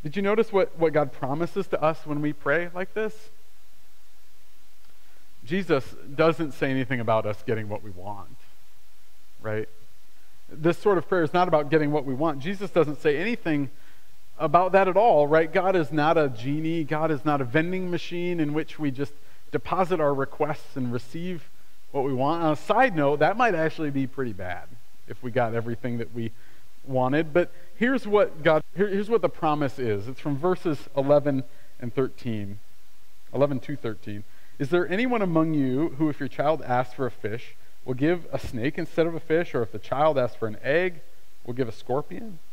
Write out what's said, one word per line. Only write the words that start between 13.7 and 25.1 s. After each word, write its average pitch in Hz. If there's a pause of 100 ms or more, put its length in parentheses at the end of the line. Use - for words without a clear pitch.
about 170
that 190
at 180
all, 180
right? 160
God 190
is 160
not 156
a 151
genie. 151
God 156
is 143
not 147
a 135
vending 180
machine 175
in 147
which 156
we 147
just 135 (380)
deposit 170
our 143
requests 147
and 123
receive 165 (440)
what 139
we 139
want. 143
On 156
a -
side 220
note, 143
that 175
might 233
actually 160
be 135
pretty 123
bad 90 (440)
if 113